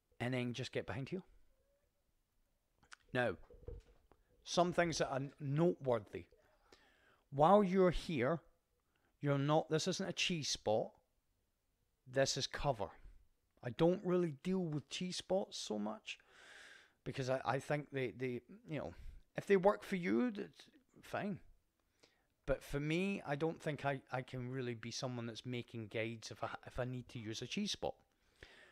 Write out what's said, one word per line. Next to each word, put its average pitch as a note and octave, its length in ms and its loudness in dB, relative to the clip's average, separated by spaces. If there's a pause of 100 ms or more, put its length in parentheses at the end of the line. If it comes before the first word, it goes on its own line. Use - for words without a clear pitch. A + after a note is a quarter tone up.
(200)
and B2 140 -2
then B2 200 -2
just B2 180 -6
get B2 160 -4
behind A#2+ 220 -6
here. F#3+ 140 -6 (1900)
Now, A#2+ 220 0 (1080)
some F3 300 2
things E3+ 240 2
that C3+ 140 0
are C3+ 100 -2 (180)
noteworthy. C3+ 840 0 (1040)
While E3+ 320 8
you're F#3 280 6
here, D3 480 0 (800)
you're C#3+ 160 4
not, D3 320 4
this D#3 180 2
isn't F#3 220 -2
a E3+ 40 -6
cheese D#3+ 360 0
spot. - 420 0 (1200)
This C3+ 260 2
is C3 100 -2
cover. G#2+ 420 -2 (720)
I B2 80 -6
don't F3 340 4
really F3 380 2
deal F#3 200 0
with D3+ 260 -4
cheese F3+ 280 -6
spots - 400 -2
so G#3+ 200 -4
much G#3+ 400 -6 (840)
because B2+ 260 -4
I, C3 160 2
I C3+ 140 2
think D3 320 -2
they, B2+ 260 -2
they, B2 240 -2 (260)
you D3+ 120 -4
know, - 140 -6 (440)
if - 80 -6
they G3 120 6
work G3+ 260 4
for G3 140 -2
you, A3 340 2
that's - 360 -10 (360)
fine. C#3 360 -4 (1040)
But - 180 0
for C#3+ 160 -4
me, F3+ 480 0
I C#3+ 80 -2
don't D#3+ 260 -2
think D3 240 -4
I, C#3 140 0 (120)
I C3 120 -4
can B2 260 -8
really B2 240 -4
be A2+ 160 -8
someone A#2+ 380 -4
that's A2+ 180 -10
making A#2 480 -6
guides A2+ 380 -4
if G#2+ 120 -8
I, G#2+ 60 -4 (160)
if - 140 -8
I B2 60 -2
need B2+ 240 -6
to B2+ 100 -12
use G#2+ 240 -6
a A#2+ 40 -6
cheese G3 240 -4
spot. - 220 -4 (800)